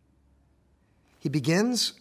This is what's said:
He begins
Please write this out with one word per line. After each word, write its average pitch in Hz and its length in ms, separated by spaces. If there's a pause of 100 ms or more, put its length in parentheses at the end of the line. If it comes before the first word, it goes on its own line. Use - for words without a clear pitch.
(1200)
He 151 80
begins 170 720